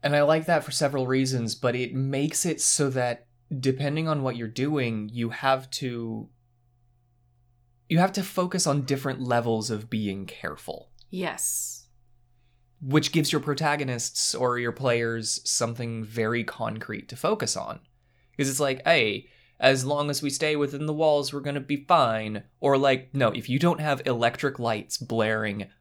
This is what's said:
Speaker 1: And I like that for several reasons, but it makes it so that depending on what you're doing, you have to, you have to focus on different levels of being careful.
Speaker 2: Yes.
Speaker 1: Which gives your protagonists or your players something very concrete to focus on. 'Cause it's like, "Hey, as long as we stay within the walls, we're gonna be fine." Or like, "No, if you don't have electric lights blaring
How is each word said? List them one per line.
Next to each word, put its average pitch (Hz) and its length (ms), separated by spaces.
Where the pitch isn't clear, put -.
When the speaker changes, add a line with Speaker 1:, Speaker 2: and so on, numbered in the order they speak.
Speaker 1:
And 147 140
I 147 60
like 156 240
that 165 180
for - 60
several 139 360
reasons, 131 480
but 120 200
it 123 200
makes 135 520
it 170 140
so - 300
that 123 360
depending 139 500
on 147 140
what 127 140
you're 117 120
doing, 117 640
you 117 180
have 131 420
to, 117 560
you 160 100
have 190 140
to 196 100
focus 180 440
on 143 160
different 135 380
levels 120 500
of 107 200
being 98 360
careful. - 640
Speaker 2:
Yes. - 760
Speaker 1:
Which 147 320
gives 156 200
your 151 100
protagonists 143 920
or 123 240
your 120 140
players 117 760
something 117 560
very 113 400
concrete 110 680
to 127 60
focus 202 400
on. - 240
'Cause 135 100
it's 139 120
like, 135 260
"Hey, 113 420
as 131 260
long 147 240
as 143 140
we 143 80
stay 151 260
within 143 300
the 151 80
walls, 147 380
we're 143 80
gonna 143 200
be 139 240
fine." 110 600
Or 139 180
like, 135 340
"No, 135 200
if - 180
you 127 80
don't 170 220
have 143 260
electric 120 520
lights 117 380
blaring 110 680